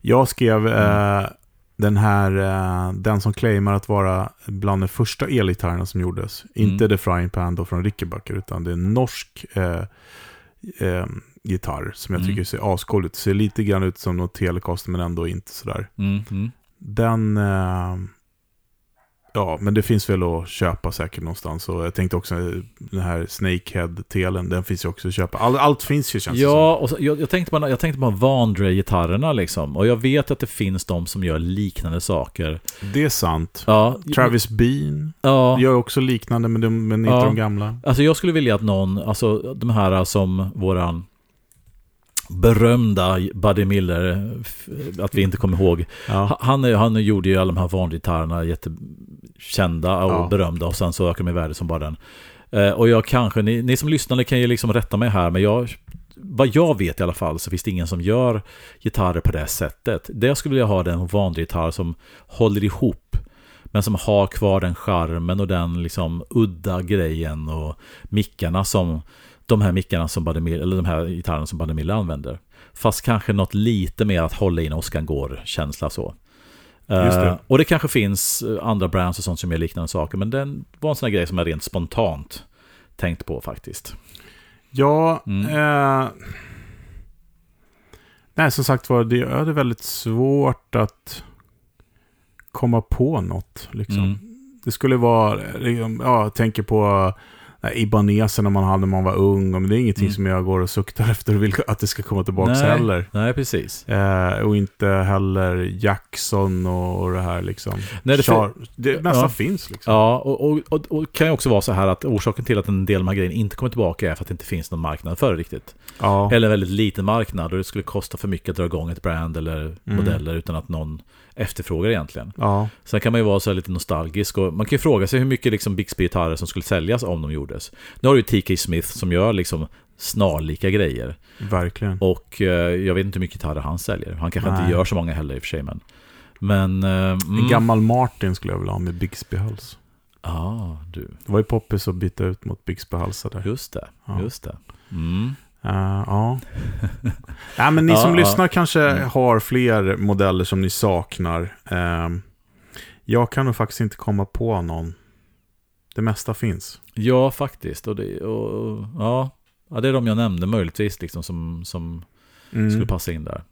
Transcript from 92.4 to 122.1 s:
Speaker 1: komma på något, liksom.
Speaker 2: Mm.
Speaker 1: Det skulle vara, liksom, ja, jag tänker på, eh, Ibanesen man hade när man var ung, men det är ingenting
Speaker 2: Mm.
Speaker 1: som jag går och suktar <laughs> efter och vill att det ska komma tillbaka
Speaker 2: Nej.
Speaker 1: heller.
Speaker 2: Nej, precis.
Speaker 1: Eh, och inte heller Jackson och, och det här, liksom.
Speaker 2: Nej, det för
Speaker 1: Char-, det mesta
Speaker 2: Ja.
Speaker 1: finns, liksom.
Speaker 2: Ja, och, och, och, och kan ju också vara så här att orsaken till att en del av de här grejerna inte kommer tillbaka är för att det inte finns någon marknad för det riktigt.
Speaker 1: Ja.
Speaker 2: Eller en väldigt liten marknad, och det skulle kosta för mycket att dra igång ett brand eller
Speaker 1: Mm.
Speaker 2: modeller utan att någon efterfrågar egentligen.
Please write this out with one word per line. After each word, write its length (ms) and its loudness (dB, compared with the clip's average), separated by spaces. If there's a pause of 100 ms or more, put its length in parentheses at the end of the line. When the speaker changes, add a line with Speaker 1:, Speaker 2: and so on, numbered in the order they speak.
Speaker 1:
komma 280 2
på 400 0
något, 520 -8
liksom. 320 -4
Speaker 2:
Mm. 140 0 (460)
Speaker 1:
Det 80 -2
skulle 240 0
vara, 440 4 (180)
liksom, 460 -2
ja, 180 4
jag 120 -2
tänker 280 0
på, 500 4 (500)
eh, 120 -2
Ibanesen 800 4
man 120 4
hade 160 4
när 60 2
man 180 2
var 100 2
ung, 360 4
men 180 0
det 80 4
är 40 2
ingenting 240 2
Speaker 2:
Mm. 100 0
Speaker 1:
som 120 -2
jag 180 2
går 160 2
och 100 0
suktar 400 0
<laughs> 0 -
efter 260 2
och 60 4
vill 120 2 (120)
att 120 -2
det 80 -2
ska 160 -4
komma 220 -2
tillbaka 280 2
Speaker 2:
Nej. 180 2
Speaker 1:
heller. 420 2
Speaker 2:
Nej, 200 0
precis. 560 -4
Speaker 1:
Eh, 520 2
och 160 2
inte 320 0
heller 640 2 (240)
Jackson 880 0
och, 360 -2
och 100 -2
det 80 -2
här, 220 -4
liksom. 320 -6 (280)
Speaker 2:
Nej, 140 2
det 60 4
för 100 4
Speaker 1:
Char-, 200 4 (240)
det 260 -2
mesta 200 4
Speaker 2:
Ja. 60 4
Speaker 1:
finns, 420 -4
liksom. 220 -2
Speaker 2:
Ja, 260 6
och, 320 0
och, 180 0
och, 220 -2
och 220 -4
kan 140 2
ju 60 2
också 160 -2
vara 120 4
så 120 -2
här 140 2
att 180 0
orsaken 400 -2
till 140 0
att 100 -4
en 180 0
del 100 2
av 80 2
de 40 0
här 80 0
grejerna 180 0
inte 220 -2
kommer 140 -2
tillbaka 400 0
är 40 -2
för 100 -10
att 40 -20
det 60 -6
inte 100 -14
finns 260 -6
någon 100 -6
marknad 380 -6
för 140 2
det 60 -2
riktigt. 360 -10 (260)
Speaker 1:
Ja. 320 2
Speaker 2:
Eller 140 6
en 40 4
väldigt 200 2
liten 340 0
marknad, 480 -2
och 60 -2
det 60 -2
skulle 200 -8
kosta 340 -8
för 100 -6
mycket 200 -4
att 80 -4
dra 80 -2
igång 260 -4
ett 120 -10
brand 340 -4
eller 240 -4
Speaker 1:
Mm. 360 -6
Speaker 2:
modeller 380 0
utan 220 -6
att 120 -8
någon 340 -8 (340)
efterfrågar 540 -4
egentligen. 460 -4